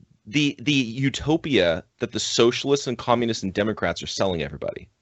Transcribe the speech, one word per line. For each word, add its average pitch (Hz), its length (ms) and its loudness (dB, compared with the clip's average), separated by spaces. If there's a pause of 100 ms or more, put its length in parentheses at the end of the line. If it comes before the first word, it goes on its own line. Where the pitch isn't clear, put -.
(280)
the, 143 320 0
the 120 120 0
utopia 131 1120 2 (140)
that - 140 -4
the 107 80 -4
socialists 123 680 2
and 123 100 -4
communists 117 460 0
and 95 100 -4
Democrats 101 520 -2
are 76 40 -10
selling 92 360 -2
everybody. - 440 -8 (140)